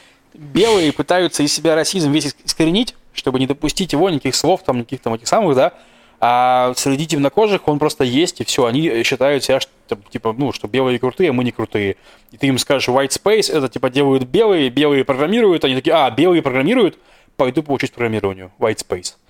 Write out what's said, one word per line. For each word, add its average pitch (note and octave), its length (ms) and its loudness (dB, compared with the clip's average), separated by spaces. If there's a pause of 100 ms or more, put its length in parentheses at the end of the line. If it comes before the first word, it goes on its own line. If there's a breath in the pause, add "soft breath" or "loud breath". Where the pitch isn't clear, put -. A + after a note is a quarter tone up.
(340 soft breath)
белые D#3+ 600 2
пытаются F3 500 0
из - 100 0
себя D#3+ 220 0
расизм D#3 360 0
весь D3+ 160 0
иск-, C3+ 180 -10
искоренить, F3 500 -2 (180)
чтобы B2+ 260 -4
не C3 80 0
допустить D3 460 -4
его, E3 160 2
никаких C3+ 260 -2
слов, F3 280 0
там, B2+ 160 0
никаких A#2+ 220 -10
там A#2 120 -4
этих A2+ 140 -8
самых, F3+ 280 2
да. C#3+ 180 2 (520 soft breath)
А B2+ 520 2
среди C#3 280 -2
темнокожих E3 640 0
он D3 120 0
просто D3+ 260 0
есть, C3+ 340 0
и A2+ 60 -6
всё, - 200 0
они A#2+ 380 0
считают C3 400 0
себя, C3 160 0
что, - 120 -10 (380)
типа, A2+ 280 -6
ну, C3 160 -2
что - 160 -10
белые B2+ 280 0
крутые, C3+ 340 -2
а - 20 -2
мы B2 100 -2
не A#2+ 80 -2
крутые. G#2 460 -4 (340 soft breath)
И A2+ 60 -20
ты C#3+ 100 -2
им C3 100 2
скажешь: B2+ 300 -2
«White C3+ 220 2
space», - 420 0
это, C#3 160 0
типа, - 220 -4
делают C3+ 340 2
белые, E3 460 2
белые C#3 340 0
программируют, D#3+ 600 0
они C3+ 100 2
такие: C#3+ 180 0
«А, D3 180 4
белые D#3+ 300 2
программируют, D3+ 560 0 (380 soft breath)
пойду C3 260 0
поучусь C#3 280 -4
программированию». G2 680 -4
White A2+ 300 -2
space. F2+ 280 -8 (140)